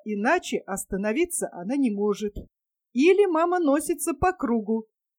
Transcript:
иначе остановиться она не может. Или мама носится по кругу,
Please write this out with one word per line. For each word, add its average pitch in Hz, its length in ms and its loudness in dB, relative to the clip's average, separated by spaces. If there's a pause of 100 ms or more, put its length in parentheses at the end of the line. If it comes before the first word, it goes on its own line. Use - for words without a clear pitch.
иначе 226 540 -2
остановиться 214 960 -4
она 185 220 -6
не 269 160 2
может. 208 460 -2 (560)
Или 370 340 6
мама 349 320 2
носится 311 560 0
по 370 180 2
кругу, 226 540 -2 (320)